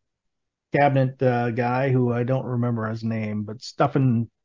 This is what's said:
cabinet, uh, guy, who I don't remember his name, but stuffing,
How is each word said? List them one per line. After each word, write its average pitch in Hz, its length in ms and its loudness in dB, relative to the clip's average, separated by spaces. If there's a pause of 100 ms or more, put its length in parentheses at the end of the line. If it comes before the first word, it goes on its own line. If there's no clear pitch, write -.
(720)
cabinet, 135 480 2
uh, 120 300 2
guy, 123 400 0
who 123 200 2
I 120 120 -2
don't 131 220 -2
remember 120 440 -2
his 113 140 -8
name, 107 400 -4
but 107 180 -12
stuffing, 131 680 0 (140)